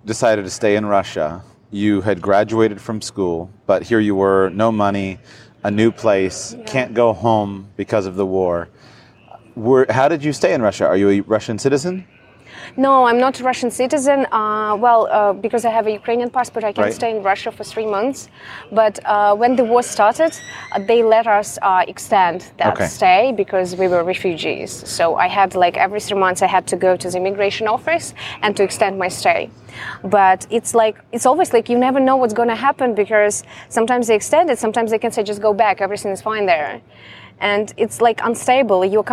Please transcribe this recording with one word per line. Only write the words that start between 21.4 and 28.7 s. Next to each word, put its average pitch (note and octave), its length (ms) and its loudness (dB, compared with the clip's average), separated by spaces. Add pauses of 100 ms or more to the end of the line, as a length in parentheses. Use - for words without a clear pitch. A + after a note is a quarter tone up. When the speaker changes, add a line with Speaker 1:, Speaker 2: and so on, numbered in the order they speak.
Speaker 2:
uh, F#3 220 2 (100)
extend F3+ 440 0 (220)
that E3 140 0
Speaker 1:
Okay. G3 120 -2
Speaker 2:
stay G3 500 2
because F#3 400 -2
we F#3 140 2
were F3 140 2
refugees. F3 680 -4 (260)
So F3+ 60 0 (120)
I F3+ 120 2
had, F#3+ 260 0 (100)
like, F3 120 2 (100)
every G3+ 140 -4
three G3+ 260 -4
months F3+ 160 0
I F#3+ 60 4 (100)
had F3 100 -2
to G3 100 -2
go F#3 180 2
to F3+ 140 -6
the F3+ 80 -4
immigration G3+ 500 -2
office D#4+ 460 -4 (280)
and G#3 160 0
to G3+ 60 2
extend G3 340 -2